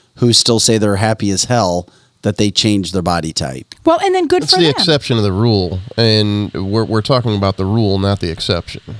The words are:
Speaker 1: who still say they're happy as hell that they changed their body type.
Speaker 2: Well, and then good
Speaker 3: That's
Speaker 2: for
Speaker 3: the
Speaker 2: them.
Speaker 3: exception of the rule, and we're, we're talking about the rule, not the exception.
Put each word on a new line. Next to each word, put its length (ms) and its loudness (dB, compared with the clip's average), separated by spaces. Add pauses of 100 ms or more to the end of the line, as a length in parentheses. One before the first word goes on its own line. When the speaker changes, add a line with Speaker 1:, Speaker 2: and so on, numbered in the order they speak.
(180)
Speaker 1:
who 160 4
still 260 2
say 180 2
they're 200 2
happy 340 0
as 140 -2
hell 440 0 (340)
that 140 -2
they 120 2
changed 440 0
their 100 -2
body 280 -2
type. 440 -8 (100)
Speaker 2:
Well, 180 2
and 100 2
then 140 0
good 140 2
Speaker 3:
That's 120 -2
Speaker 2:
for 60 2
Speaker 3:
the 60 4
Speaker 2:
them. 60 4
Speaker 3:
exception 460 0
of 60 0
the 80 0
rule, 480 0 (160)
and 560 2
we're, 320 -2
we're 200 -2
talking 320 0
about 220 0
the 80 -4
rule, 340 0
not 200 0
the 120 -4
exception. 500 -6 (180)